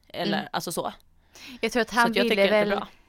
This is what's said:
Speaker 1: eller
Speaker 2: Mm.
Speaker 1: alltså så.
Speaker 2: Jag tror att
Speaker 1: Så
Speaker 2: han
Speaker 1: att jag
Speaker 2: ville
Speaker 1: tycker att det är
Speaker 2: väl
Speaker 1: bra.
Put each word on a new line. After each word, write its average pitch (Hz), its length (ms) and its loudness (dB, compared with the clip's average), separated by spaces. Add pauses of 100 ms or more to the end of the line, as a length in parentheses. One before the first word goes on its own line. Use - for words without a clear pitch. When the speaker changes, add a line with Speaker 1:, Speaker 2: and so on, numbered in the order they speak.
Speaker 1:
eller 165 300 -4
Speaker 2:
Mm. - 160 -6
Speaker 1:
alltså 175 180 -6
så. - 220 -6 (680)
Speaker 2:
Jag 226 100 -2
tror 240 100 0
att 220 80 -2
Speaker 1:
Så 196 60 -10
Speaker 2:
han 233 160 4
Speaker 1:
att 214 40 -4
jag 240 80 4
Speaker 2:
ville 226 120 2
Speaker 1:
tycker 196 100 4
att 190 60 4
det 214 60 4
är 208 80 4
Speaker 2:
väl 202 120 0
Speaker 1:
bra. - 100 -6 (220)